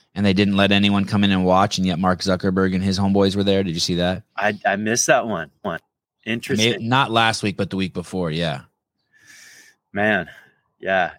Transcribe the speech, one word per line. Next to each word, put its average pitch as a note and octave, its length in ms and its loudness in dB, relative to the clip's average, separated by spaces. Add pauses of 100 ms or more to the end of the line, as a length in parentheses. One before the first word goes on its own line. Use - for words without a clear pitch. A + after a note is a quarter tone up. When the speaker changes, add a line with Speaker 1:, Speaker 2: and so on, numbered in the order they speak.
(140)
Speaker 1:
and G2+ 120 0
they G2 80 4
didn't G2 220 2
let G2 160 4
anyone G2+ 320 2
come G2+ 200 0
in G2 60 2
and F#2 140 0
watch, F#2 340 2
and F#2 80 0
yet F2 140 -2
Mark F#2 200 2
Zuckerberg F#2 540 0
and F#2 80 -2
his F#2+ 160 -2
homeboys G2 380 2
were G2 80 0
there? G2 180 2
Did F2 120 -4
you E2+ 60 -4
see F2+ 160 -2
that? F2+ 280 -2 (120)
Speaker 2:
I, G#2 300 -2
I G2 100 0
missed G#2+ 300 -2
that B2+ 220 2
one. E2 220 -6 (120)
One. E2+ 160 -6 (480)
Speaker 1:
I - 40 -6
mean, A#2 40 -2
Speaker 2:
Interesting. A2+ 540 -2
Speaker 1:
not B2+ 240 0
last A2+ 320 2
week, G2 120 -2
but G2 140 -4
the F#2+ 60 -6
week F#2+ 180 -4
before. F2+ 360 -6
Yeah. D#2 320 -4 (1300)
Speaker 2:
Man. G2+ 360 -2 (520)
Yeah. F2+ 380 -2